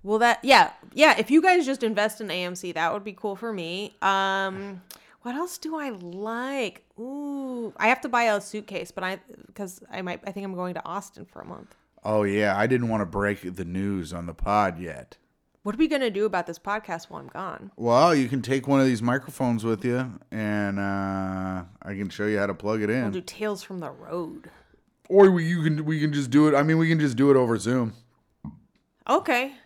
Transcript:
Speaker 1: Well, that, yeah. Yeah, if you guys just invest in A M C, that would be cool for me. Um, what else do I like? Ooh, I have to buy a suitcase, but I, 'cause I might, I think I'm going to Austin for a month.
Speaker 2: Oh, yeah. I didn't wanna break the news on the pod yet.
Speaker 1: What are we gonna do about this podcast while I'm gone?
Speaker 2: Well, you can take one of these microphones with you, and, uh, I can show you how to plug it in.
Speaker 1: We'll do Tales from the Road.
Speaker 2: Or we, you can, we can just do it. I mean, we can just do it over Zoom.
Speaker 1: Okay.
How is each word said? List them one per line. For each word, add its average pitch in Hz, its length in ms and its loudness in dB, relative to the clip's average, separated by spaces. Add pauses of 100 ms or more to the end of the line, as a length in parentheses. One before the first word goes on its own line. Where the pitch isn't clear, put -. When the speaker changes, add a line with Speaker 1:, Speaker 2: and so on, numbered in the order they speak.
Speaker 1:
Well, 208 160 0
that, 233 240 4
yeah. 202 280 8 (220)
Yeah, 285 240 8
if 220 140 0
you 311 100 8
guys 359 240 6
just 269 180 -2
invest 214 380 0
in 208 80 -8
A 180 140 -2
M 180 120 -6
C, 180 180 -10
that 160 200 0
would 202 100 -6
be 202 100 -10
cool 196 220 -6
for 220 180 -8
me. 180 480 -8
Um, 196 800 -2 (400)
what 240 140 -8
else 359 220 -6
do 320 200 -8
I 285 140 -6
like? 214 920 -8 (160)
Ooh, 262 800 -8
I 214 100 0
have 254 140 2
to 254 80 -8
buy 240 140 0
a 208 180 0
suitcase, 196 500 -10
but 185 120 -10
I, 190 160 -6 (360)
'cause 185 340 -12
I 190 120 -10
might, 180 260 -6
I 196 40 -8
think 202 140 -10
I'm 190 100 -8
going 180 180 -6
to - 120 -10
Austin 180 400 -10
for - 160 -20
a - 40 -14
month. - 300 -18 (280)
Speaker 2:
Oh, 107 200 0
yeah. 101 340 2
I 107 100 2
didn't 123 220 0
wanna 104 160 0
break 98 500 -4
the 92 80 -8
news 92 500 -4
on 87 120 -10
the 82 80 -10
pod 101 440 0
yet. 76 380 -12 (480)
Speaker 1:
What 208 120 -6
are - 20 -12
we 311 100 2
gonna 262 240 0
do 202 140 -2
about 185 200 -2
this - 140 -12
podcast 202 500 -8
while 147 120 -14
I'm 135 80 -18
gone? 185 480 -12
Speaker 2:
Well, 127 360 6
you 131 140 2
can 127 140 -2
take 127 260 -2
one 139 140 4
of 135 40 6
these 120 160 2
microphones 120 640 -2
with 113 220 -2
you, 123 340 -2 (100)
and, 104 480 -2
uh, 95 840 -4 (180)
I 101 140 -10
can 98 140 -6
show 104 160 -6
you 107 140 2
how 101 80 2
to 98 60 -4
plug 107 280 -4
it 104 80 0
in. 123 140 0
Speaker 1:
We'll 104 80 -2
do 95 100 -6
Tales 208 420 -8
from 185 160 -12
the 147 120 -10
Road. 160 600 -12 (560)
Speaker 2:
Or 196 240 10
we, 170 140 2
you 165 180 0
can, 156 220 0
we 156 160 0
can 151 100 2
just 143 180 -2
do 151 200 8
it. 147 60 4
I 143 80 4
mean, 160 140 4
we 165 120 4
can 160 100 4
just 139 160 2
do 139 160 6
it 135 60 8
over 117 200 4
Zoom. 117 360 0 (1160)
Speaker 1:
Okay. 269 440 0 (120)